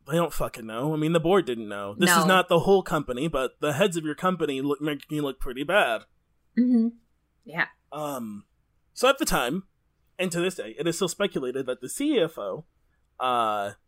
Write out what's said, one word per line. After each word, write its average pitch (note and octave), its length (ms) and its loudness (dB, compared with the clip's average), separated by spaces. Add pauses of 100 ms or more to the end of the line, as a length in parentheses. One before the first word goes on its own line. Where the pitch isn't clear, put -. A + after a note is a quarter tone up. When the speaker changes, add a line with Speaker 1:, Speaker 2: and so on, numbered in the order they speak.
Speaker 1:
they D#3+ 100 -2
don't E3+ 160 0
fucking A#2+ 340 -4
know. B2+ 280 -2
I - 20 -2
mean, D3+ 160 2
the E3+ 80 2
board F3 240 4
didn't A2+ 240 -4
know. G2+ 300 -8
This F#3 120 6
is F3 140 6
Speaker 2:
No. - 0 -
Speaker 1:
not F#3 240 4
the E3+ 120 4
whole F#3+ 220 6
company, D3 460 -2
but C3 320 -2
the D3 140 0
heads E3+ 240 2
of D#3 80 -4
your D3 80 -4
company D#3+ 480 -2
look, C#3+ 180 -2
make D3 300 -4
you D3+ 100 -2
look C#3 180 -4
pretty C3 260 -6
bad. C#3+ 400 2 (540)
Speaker 2:
Mm-hmm. A#3+ 300 4 (560)
Yeah. D3 220 -4 (260)
Speaker 1:
Um, B2+ 520 -8 (500)
so C#4 160 4
at C4+ 80 0
the D#4 80 -2
time, D3+ 380 0 (540)
and F3+ 140 -2
to E3+ 80 -2
this F3+ 140 -2
day, A2 240 -10
it D#3 100 -6
is D#3+ 80 -2
still F3+ 120 -2
speculated C3+ 580 -4
that B2+ 160 -6
the C3 80 -10
C C#4+ 280 0
F D#3 200 0
O, G2+ 260 -8 (560)
uh, G#2+ 520 0 (160)